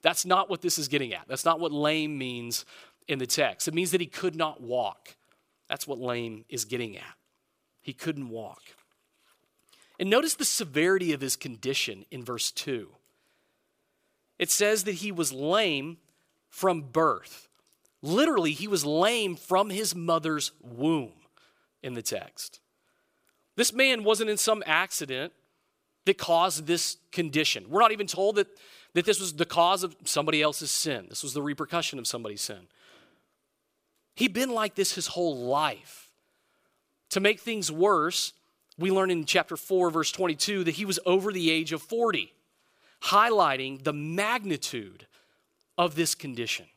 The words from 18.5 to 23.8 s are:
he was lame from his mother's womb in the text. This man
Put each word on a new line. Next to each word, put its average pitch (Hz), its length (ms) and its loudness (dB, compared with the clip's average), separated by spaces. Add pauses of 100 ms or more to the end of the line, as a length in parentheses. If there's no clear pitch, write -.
he 170 160 -6
was 170 180 0
lame 190 480 2
from 190 360 0
his 196 240 -2
mother's 165 580 -2 (100)
womb 123 500 -2 (680)
in 127 120 -8
the 117 80 -8
text. - 580 -8 (960)
This 240 160 2
man 247 320 2